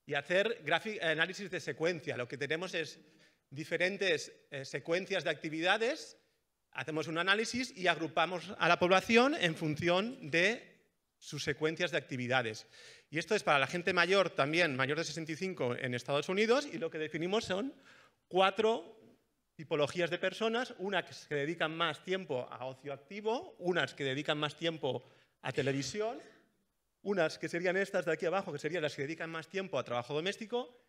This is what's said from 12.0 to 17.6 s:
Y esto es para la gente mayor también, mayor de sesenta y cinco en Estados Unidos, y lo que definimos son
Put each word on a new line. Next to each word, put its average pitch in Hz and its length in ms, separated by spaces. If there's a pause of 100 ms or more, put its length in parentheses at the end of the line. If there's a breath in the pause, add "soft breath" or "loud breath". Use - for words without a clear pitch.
Y 143 80
esto 170 160
es 202 80
para 151 160
la 135 80
gente 180 260
mayor 180 380
también, 151 460
mayor 135 200
de 160 80
sesenta 156 280
y 151 40
cinco 151 400
en 123 180
Estados 143 340
Unidos, 226 440
y 160 60
lo 165 120
que 165 80
definimos 175 460
son 202 300 (540 soft breath)